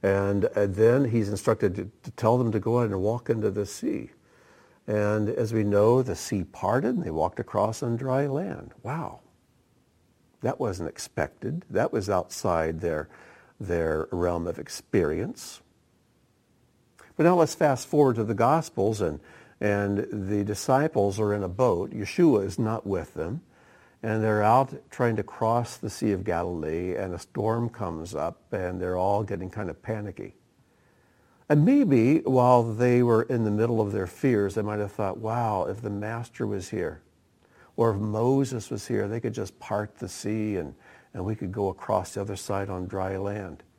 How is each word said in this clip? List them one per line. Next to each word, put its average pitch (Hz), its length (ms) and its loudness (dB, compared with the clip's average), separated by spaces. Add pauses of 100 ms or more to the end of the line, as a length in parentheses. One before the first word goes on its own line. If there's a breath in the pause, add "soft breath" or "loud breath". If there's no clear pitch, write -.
And, 98 440 2
uh, 104 200 2
then 113 400 4
he's 110 220 2
instructed 104 460 -2
to, 98 160 -8 (120)
to - 100 -14
tell 123 260 2
them 120 140 0
to 107 80 0
go 117 200 0
out 120 60 0
and 98 160 -2
walk 113 260 -2
into 107 220 0
the 101 160 -4
sea. - 440 -6 (760 soft breath)
And 104 420 0
as 110 240 -2
we 113 100 0
know, 104 400 4
the 104 140 -4
sea 95 280 -4
parted, 202 520 0
and - 80 -2
they 80 60 -4
walked 78 280 -2
across 107 440 -2
on 120 140 -2
dry 135 300 -2
land. 156 460 -6 (100)
Wow. 143 380 -8 (1200)
That 131 180 -2
wasn't 92 300 -4
expected. - 840 -6
That 107 220 0
was 101 180 -2
outside 82 720 0
their, 78 280 -2 (520 loud breath)
their 82 500 0
realm 87 360 0
of 85 120 -6
experience. - 1000 -2 (1600 loud breath)
But 151 80 2
now 180 120 8
let's 165 180 4
fast 139 320 2
forward 139 300 6
to 113 80 0
the 110 100 -2
Gospels, 110 680 2
and, 78 180 -2 (400 loud breath)
and 101 500 0
the 101 320 -2
disciples 104 800 0
are 104 140 2
in 104 80 -2
a 95 60 -4
boat. 95 440 0
Yeshua 110 520 2
is 92 140 -6
not 110 280 -2
with 92 260 -4
them. 87 300 -6 (600 soft breath)
And 110 220 -2
they're 107 180 2
out 123 300 4 (180)
trying 117 260 0
to 104 60 -2
cross 117 540 -2
the - 140 -8
Sea 107 220 -2
of 98 120 -2
Galilee, 87 720 -4
and 92 180 -4
a 87 40 -8
storm 113 500 -2
comes 82 460 -8
up, 78 360 -6
and 92 300 -4
they're 90 160 -2
all 101 260 0
getting 95 280 -6
kind 98 180 -8
of - 140 -12
panicky. 104 520 -10 (1160 soft breath)
And 147 140 6
maybe 160 560 6
while 127 420 6
they 123 400 4
were 113 220 6
in 117 200 0
the 107 60 2
middle 113 300 2
of 104 100 2
their 98 160 -2
fears, 101 480 2
they 107 80 -2
might 107 160 -2
have 101 140 -4
thought, 98 260 -4
"Wow, 110 460 -2
if 107 180 -6
the 113 80 -6
master 110 560 -6
was 101 240 -6
here, 82 320 -6 (760 soft breath)
or 117 140 4
if 101 60 0
Moses 117 760 0
was 110 160 -8
here, 101 220 -2
they 110 100 -6
could 113 160 -4
just 113 240 -8
part 104 380 -6
the 107 120 -8
sea 107 480 -4
and, 78 200 -6 (360 loud breath)
and 90 120 -6
we 107 100 -2
could 98 160 -8
go 101 180 -2
across 95 460 -2
the 101 60 -4
other 101 160 -6
side 98 340 -4
on 92 160 -6
dry 95 300 -4
land." 98 480 -8 (140)